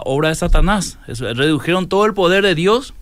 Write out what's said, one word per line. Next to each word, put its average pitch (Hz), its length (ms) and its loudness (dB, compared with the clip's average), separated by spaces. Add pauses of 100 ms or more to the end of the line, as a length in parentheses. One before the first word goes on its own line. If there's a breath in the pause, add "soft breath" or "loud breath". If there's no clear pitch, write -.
obra 147 240 0
de 160 60 -2
Satanás. 170 640 0 (120)
Eso, 113 240 -8
redujeron 156 560 -2
todo 202 160 2
el 208 80 0
poder 190 320 2
de 185 100 2
Dios 202 460 0